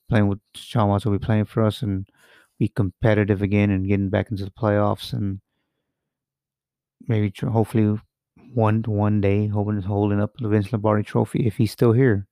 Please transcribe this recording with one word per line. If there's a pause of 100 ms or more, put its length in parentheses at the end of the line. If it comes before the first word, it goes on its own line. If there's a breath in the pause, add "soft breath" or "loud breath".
playing
with, (160)
Sean
Watson
will
be
playing
for
us
and (480 soft breath)
be
competitive
again
and
getting
back
into
the
playoffs,
and (1700)
maybe
tr-,
hopefully (520)
one,
one
day
holding,
holding
up
the
Vince
Lombardi
Trophy
if
he's
still
here.